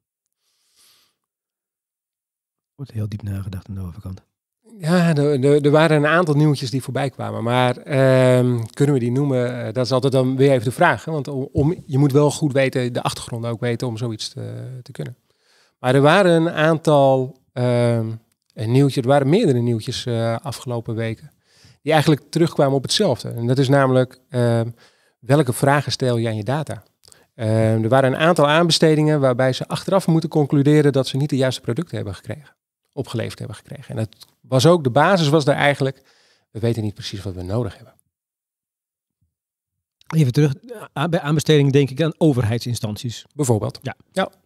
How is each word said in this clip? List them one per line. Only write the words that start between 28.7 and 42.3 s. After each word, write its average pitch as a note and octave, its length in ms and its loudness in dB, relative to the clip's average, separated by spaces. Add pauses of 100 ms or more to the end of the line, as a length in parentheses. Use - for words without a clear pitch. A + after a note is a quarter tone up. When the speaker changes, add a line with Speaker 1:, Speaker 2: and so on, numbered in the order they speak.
Speaker 2:
waarbij C3 340 2
ze - 140 -8
achteraf F3 400 -2
moeten D#3+ 220 0
concluderen D3 600 2
dat C3+ 160 0
ze C3+ 100 -6
niet D3 120 -2
de C3+ 80 -2
juiste C3 240 -2
producten A#2+ 340 -6
hebben G2+ 200 -8
gekregen, - 400 -16 (380)
opgeleverd A2 460 -8
hebben A2+ 180 -12
gekregen. - 320 -20
En B2 60 -12
dat A2 140 -6 (320)
was C3 240 0
ook, E3+ 180 4
de B2+ 60 0
basis D#3 400 2
was D3+ 160 2
daar C#3+ 100 2
eigenlijk, C#3 460 -2 (500)
we A2+ 80 -12
weten A2+ 240 -2
niet G#2 100 -4
precies - 300 -14
wat F#2+ 100 -8
we F2+ 100 -10
nodig G2+ 320 -4
hebben. - 180 -20 (2250)
Speaker 1:
Even C#3 160 4
terug, D3 220 2 (400)
aan, D3+ 160 -4
bij E3 120 -2
aanbestedingen D3 500 2
denk C#3 180 2
ik C3 120 -8
aan D3+ 160 -2
overheidsinstanties. A#2 1080 -2 (100)